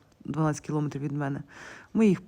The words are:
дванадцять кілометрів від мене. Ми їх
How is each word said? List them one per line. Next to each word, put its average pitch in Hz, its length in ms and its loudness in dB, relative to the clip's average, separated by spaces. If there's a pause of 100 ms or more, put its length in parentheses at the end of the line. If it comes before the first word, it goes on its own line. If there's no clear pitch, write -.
(240)
дванадцять 151 420 -2
кілометрів 147 360 -2
від 147 100 -4
мене. 147 300 -4 (520)
Ми 220 120 6
їх 185 220 4